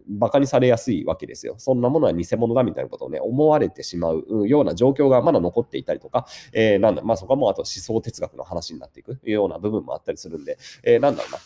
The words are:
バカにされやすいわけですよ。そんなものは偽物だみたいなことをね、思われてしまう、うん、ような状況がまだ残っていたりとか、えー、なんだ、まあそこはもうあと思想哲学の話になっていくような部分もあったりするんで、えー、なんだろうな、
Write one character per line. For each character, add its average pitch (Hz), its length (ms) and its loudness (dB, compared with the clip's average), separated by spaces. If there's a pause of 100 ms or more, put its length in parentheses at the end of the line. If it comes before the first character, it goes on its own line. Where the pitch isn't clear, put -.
バ 104 220 -2
カ 143 100 2
に 139 80 2
さ 135 120 0
れ 127 80 4
や 117 100 4
す 120 140 -4
い 101 140 -2
わ 127 120 -2
け - 100 -12
で - 80 -16
す - 120 -16
よ。 - 100 -10
そ 131 160 -2
ん 120 80 0
な 123 80 2
も 156 100 2
の 135 80 4
は 80 60 2
偽 85 120 -2 (120)
物 117 160 0
だ 127 100 4
み 101 100 -2
た 67 80 -6
い - 20 -6
な - 60 -10
こ - 80 -14
と - 80 -12
を 67 40 -10
ね、 76 100 -6
思 127 280 2
わ 151 120 6
れ 95 100 0
て - 140 -14
し - 140 -10
ま 82 140 0
う、 80 160 -2
う 104 180 0
ん、 - 20 2
よ 143 140 4
う - 20 2
な 85 120 -2
状 123 160 4
況 139 180 2
が 127 120 6
ま 165 100 2
だ 120 80 4
残 90 220 0
っ - 60 -6
て - 100 -10
い 67 60 -10
た 82 100 -4
り 69 60 -6
と - 100 -20
か、 - 180 -2 (260)
え 110 220 4
ー、 98 40 4
な 104 120 4
ん 85 40 0
だ、 - 60 -6
ま 110 140 0
あ - 20 0
そ 92 80 -14
こ 123 80 0
は 139 60 2
も 123 80 2
う 98 40 4
あ - 20 -2
と - 80 -6
思 - 40 -10
想 113 360 -4
哲 - 200 -10
学 - 160 -8
の 65 60 -10
話 85 300 -10
に 71 60 -14
な 64 80 -18
っ - 20 -20
て - 100 -20
い - 40 -20
く 131 200 -14
よ 107 220 2
う 87 40 0
な 82 100 -10
部 104 120 -4
分 98 120 -2
も 64 100 -10
あ 76 40 -6
っ - 60 -20
た - 80 -4
り - 60 -10
す - 120 -16
る 80 100 -10
ん 71 60 -18
で、 73 120 -8 (260)
え 117 140 6
ー、 - 20 -4
な 139 120 4
ん - 40 -2
だ - 80 -8
ろ - 60 -12
う - 20 -18
な、 - 140 -12